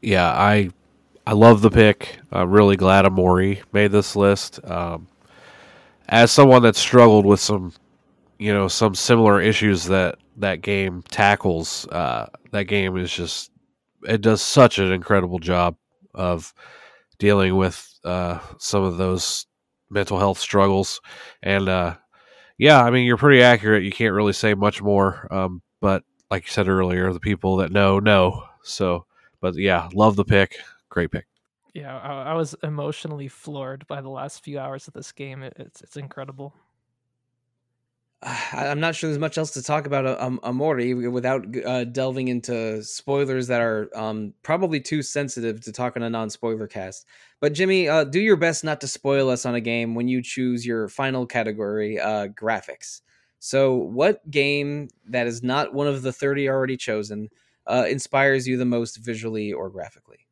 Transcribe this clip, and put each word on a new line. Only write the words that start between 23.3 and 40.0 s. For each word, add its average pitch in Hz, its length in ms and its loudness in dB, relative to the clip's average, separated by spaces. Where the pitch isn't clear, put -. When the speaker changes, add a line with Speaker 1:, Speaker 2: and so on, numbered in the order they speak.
Speaker 1:
accurate. 107 400 6
You 98 80 -6
can't 107 240 -2
really 104 180 0
say 107 220 0
much 101 260 -2
more. 98 520 0
Um, 92 280 -6
but 98 240 -2
like 98 140 -6
you - 80 -14
said 95 160 -2
earlier, 92 440 0
the 90 60 -8
people 95 380 -2
that 90 160 -2
know, 98 260 2
know. 98 460 2
So, 87 440 -6
but 92 160 -6
yeah, 87 360 0
love 107 220 4
the 98 100 0
pick. 98 320 2
Great 87 220 -4
pick. - 160 -10
Speaker 2:
Yeah, 135 240 -16
I, 135 320 -12
I 160 40 -4
was 160 280 -4
emotionally 147 640 -10
floored 135 600 -14
by 139 120 -12
the 135 80 -18
last 135 360 -16
few 143 160 -12
hours 135 260 -14
of - 80 -20
this - 160 -20
game. 135 320 -18
It, 131 140 -18
it's, - 260 -20
it's - 140 -20
incredible. 139 580 -18
Speaker 3:
<sighs> - 40 -20
I, 127 460 -8
I'm 143 120 -4
not 165 140 -4
sure 160 160 -8
there's 147 100 -6
much 156 160 -6
else 160 160 -6
to 131 100 -12
talk 151 240 -4
about, 139 200 -4